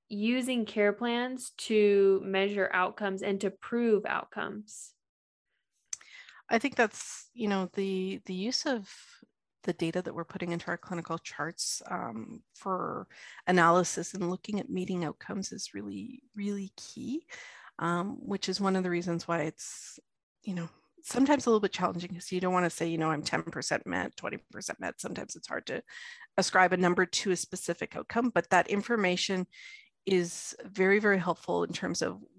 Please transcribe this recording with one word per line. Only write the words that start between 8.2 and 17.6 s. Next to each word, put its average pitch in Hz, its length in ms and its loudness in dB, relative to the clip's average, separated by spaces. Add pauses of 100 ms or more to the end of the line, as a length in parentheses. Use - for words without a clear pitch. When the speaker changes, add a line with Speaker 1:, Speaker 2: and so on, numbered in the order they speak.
Speaker 2:
the 190 80 -6
use 202 320 -2
of 233 220 -2 (760)
the 175 100 -2
data 170 280 -2
that - 120 -8
we're 165 120 -8
putting 175 260 -6
into 170 160 -4
our 175 100 -2
clinical 165 400 -6
charts, - 720 -6
um, - 540 -8 (100)
for - 540 -4 (400)
analysis 175 640 6
and 190 160 -2
looking 196 300 -4
at - 100 -6
meeting 180 360 -2
outcomes - 480 -6
is - 200 -10
really, 202 480 -10 (140)
really 202 400 -6
key, - 500 -8 (540)